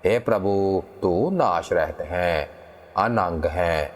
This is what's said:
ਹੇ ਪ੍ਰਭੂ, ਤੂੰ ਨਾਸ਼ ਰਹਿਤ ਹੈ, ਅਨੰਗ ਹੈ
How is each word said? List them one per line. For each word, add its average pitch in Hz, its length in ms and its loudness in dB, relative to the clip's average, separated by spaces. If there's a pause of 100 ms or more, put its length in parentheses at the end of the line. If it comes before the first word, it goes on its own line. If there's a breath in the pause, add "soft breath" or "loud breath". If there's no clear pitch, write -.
ਹੇ 110 140 4
ਪ੍ਰਭੂ, 98 640 0 (180)
ਤੂੰ 101 320 2
ਨਾਸ਼ 101 400 0
ਰਹਿਤ 78 280 0
ਹੈ, 85 480 -2 (560)
ਅਨੰਗ 90 400 -2
ਹੈ 82 500 0